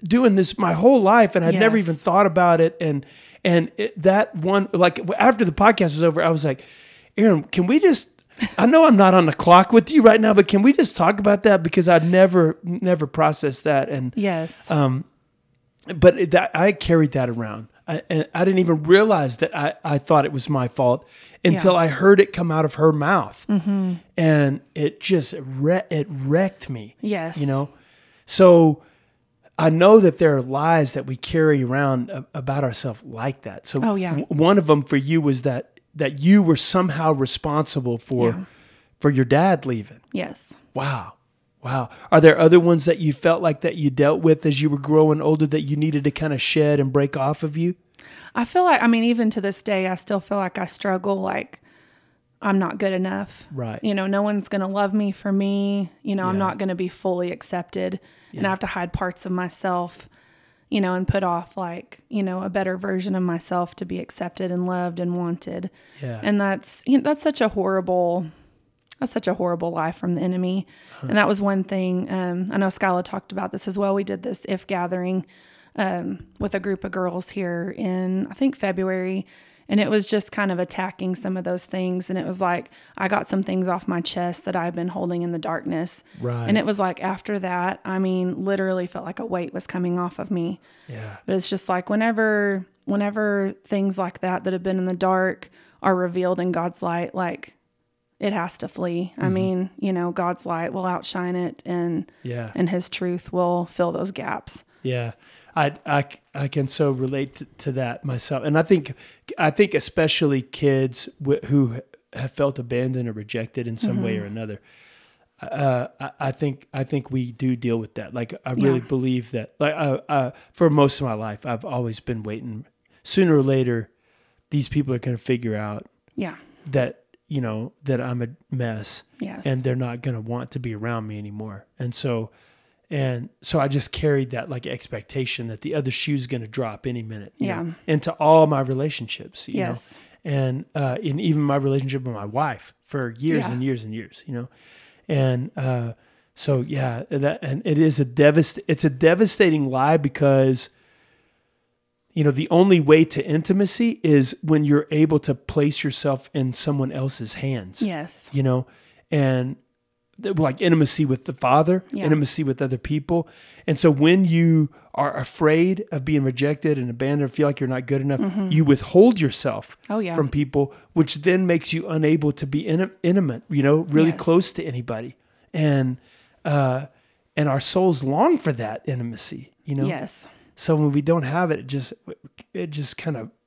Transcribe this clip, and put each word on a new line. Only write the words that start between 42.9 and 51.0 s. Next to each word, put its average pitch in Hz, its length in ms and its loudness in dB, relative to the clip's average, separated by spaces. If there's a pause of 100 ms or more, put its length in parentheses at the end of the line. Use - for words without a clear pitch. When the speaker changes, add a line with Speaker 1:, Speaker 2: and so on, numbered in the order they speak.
Speaker 1:
you 151 160 0
felt 165 300 0
like 156 180 0
that 165 140 -2
you 147 160 0
dealt 147 300 2
with 156 260 4
as 143 160 0
you 156 80 2
were 143 80 -2
growing 151 420 4
older 151 240 2
that 151 160 0
you 143 140 -4
needed 147 300 0
to 147 60 0
kinda 147 280 -4
shed 147 400 2
and 135 120 0
break 139 240 2
off 143 280 -2
of 151 120 -6
you? 170 200 -2 (580)
Speaker 2:
I 233 120 -2
feel 359 180 2
like, 339 180 4
I 233 60 2
mean, 226 160 2
even 233 260 2
to 220 120 -4
this 196 200 -4
day, 190 240 -2
I 185 80 -2
still 190 260 -4
feel 202 200 -4
like 185 180 -4
I 196 80 -6
struggle, 190 560 -4